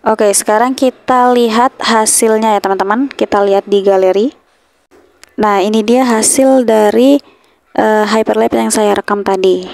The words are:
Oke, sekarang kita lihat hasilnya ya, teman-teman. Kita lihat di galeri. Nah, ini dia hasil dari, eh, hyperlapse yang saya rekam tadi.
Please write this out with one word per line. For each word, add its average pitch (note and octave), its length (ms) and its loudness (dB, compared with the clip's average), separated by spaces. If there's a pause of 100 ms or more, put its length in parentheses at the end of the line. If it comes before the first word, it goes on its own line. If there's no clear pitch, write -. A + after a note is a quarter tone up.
Oke, G#3+ 320 0
sekarang A#3 420 -2
kita B3 560 0
lihat A#3+ 460 0
hasilnya A3 800 0
ya, - 20 -2
teman-teman. G3 460 -2
Kita - 400 -4
lihat G3 240 0
di G3+ 160 2
galeri. G3 480 0 (1040)
Nah, G3+ 240 0
ini G#3+ 160 0
dia A#3+ 240 0
hasil B3 640 2
dari, A3 540 2 (500)
eh, G#3+ 320 0
hyperlapse A3 540 -2
yang A3 160 -2
saya G#3 180 0
rekam G3+ 320 -4
tadi. F#3 500 0